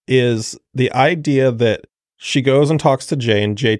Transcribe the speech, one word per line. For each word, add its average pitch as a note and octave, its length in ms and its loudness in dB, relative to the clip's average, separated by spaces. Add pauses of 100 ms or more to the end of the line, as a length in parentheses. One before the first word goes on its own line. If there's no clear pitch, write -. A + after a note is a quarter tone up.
is B2 520 0 (160)
the B2+ 180 -2
idea C3+ 580 0
that A2+ 360 0 (320)
she - 240 -2
goes C#3 280 2
and D#3+ 80 0
talks C3+ 280 0
to D#3 100 -4
Jay, A#2 260 0
and G#2 140 -2
Jay A2+ 240 0